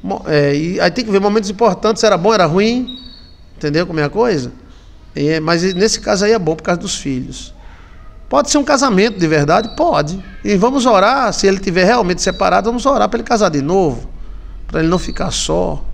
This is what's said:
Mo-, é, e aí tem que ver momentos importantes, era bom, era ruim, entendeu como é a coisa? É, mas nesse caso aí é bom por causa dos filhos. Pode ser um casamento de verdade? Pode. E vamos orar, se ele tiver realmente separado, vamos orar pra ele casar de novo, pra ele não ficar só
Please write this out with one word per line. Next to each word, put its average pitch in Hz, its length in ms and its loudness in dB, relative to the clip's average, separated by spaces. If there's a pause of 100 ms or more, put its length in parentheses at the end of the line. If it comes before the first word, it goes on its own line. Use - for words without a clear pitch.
Mo-, 185 260 -6
é, 147 280 2
e 170 240 -2
aí 175 120 2
tem 240 140 -4
que 220 60 -4
ver 196 100 4
momentos 208 280 0
importantes, 214 540 0
era 202 140 4
bom, 202 160 2
era 190 120 4
ruim, 220 540 0 (560)
entendeu 156 320 -2
como 160 120 -4
é 147 40 2
a 143 60 0
coisa? 185 420 0 (640)
É, 156 240 0
mas 170 340 0
nesse 208 260 0
caso 208 260 0
aí 214 60 4
é 226 80 2
bom 165 160 -2
por - 80 -16
causa 175 180 -2
dos 196 140 -8
filhos. 127 580 -8 (760)
Pode 277 220 0
ser - 80 2
um 277 60 2
casamento 226 560 2
de 165 80 2
verdade? 160 480 2
Pode. 190 480 0 (200)
E 202 140 0
vamos 247 280 2
orar, 226 480 4
se - 140 0
ele 190 120 2
tiver 180 260 2
realmente 190 360 2
separado, 190 480 0
vamos 240 160 -4
orar 240 220 2
pra 226 100 -2
ele 226 100 -6
casar 214 220 2
de 147 120 0
novo, 151 480 0 (580)
pra - 120 -4
ele 160 100 2
não 180 100 2
ficar - 320 -4
só - 640 -2